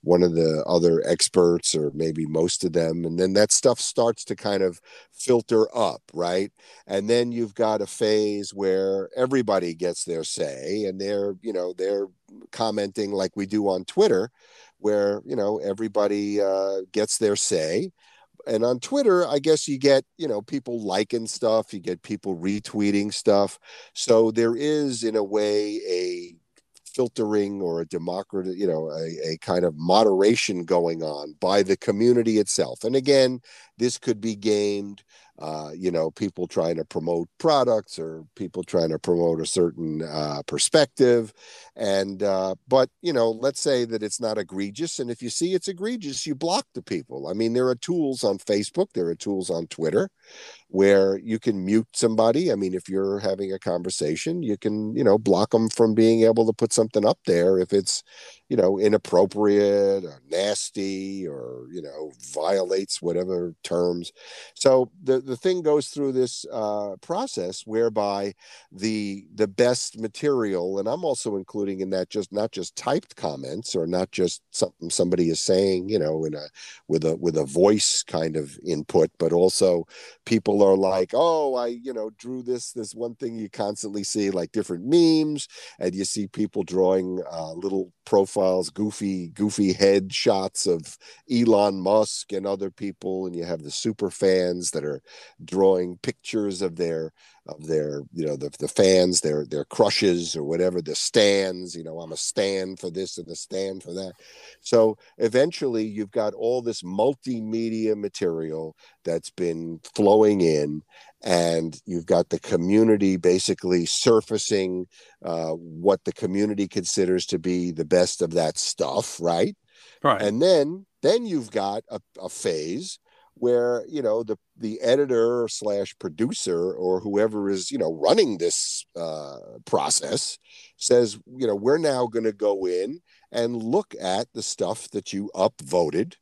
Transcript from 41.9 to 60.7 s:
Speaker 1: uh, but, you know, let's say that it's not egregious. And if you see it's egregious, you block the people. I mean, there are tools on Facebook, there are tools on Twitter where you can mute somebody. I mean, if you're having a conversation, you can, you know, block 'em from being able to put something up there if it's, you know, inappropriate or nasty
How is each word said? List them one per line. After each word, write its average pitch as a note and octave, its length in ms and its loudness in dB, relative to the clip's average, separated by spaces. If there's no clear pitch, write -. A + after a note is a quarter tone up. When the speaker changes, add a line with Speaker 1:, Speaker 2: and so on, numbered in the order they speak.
Speaker 1:
uh, F#2+ 320 0
but, C3 200 4
you F3 100 -4
know, A#2 200 2
let's A#2+ 280 -4
say C3 240 0
that A2+ 180 -4
it's G#2+ 200 -6
not G#2+ 160 -2
egregious. G2+ 600 -6
And A#2+ 120 -6
if A2+ 100 -10
you A#2+ 80 -8
see F3 240 -2
it's F3+ 140 -2
egregious, F#3+ 580 -6
you D3 100 -4
block E3+ 380 -2
the - 80 -10
people. C#2+ 460 -8
I E2+ 60 -6
mean, A2+ 180 0
there B2+ 160 0
are B2+ 80 0
tools D3 480 -4
on G2 140 0
Facebook, G#2+ 560 -2
there F2+ 140 -2
are E2+ 80 -4
tools F#2+ 340 -6
on E2+ 180 -4
Twitter D#2+ 420 0
where G2 480 6
you A2 200 -4
can G2+ 260 -2
mute G#2+ 300 2
somebody. A#2 580 2
I G#2+ 40 2
mean, F#2+ 180 -2
if F#2 160 -8
you're G2 300 -2
having F#2+ 340 -4
a F#2+ 60 -8
conversation, F2 840 -4
you G#2+ 160 -2
can, G#2+ 380 -4
you - 80 0
know, G2+ 140 6
block G2+ 360 2
'em A2+ 160 4
from A2+ 240 4
being A2+ 300 6
able A2+ 240 6
to A2 60 0
put A2+ 200 0
something A2 320 2
up B2 220 2
there F2+ 320 4
if F2+ 120 0
it's, G2 320 0
you C3 80 0
know, G2 220 4
inappropriate G2+ 1200 4
or D2 260 -16
nasty G2 960 -4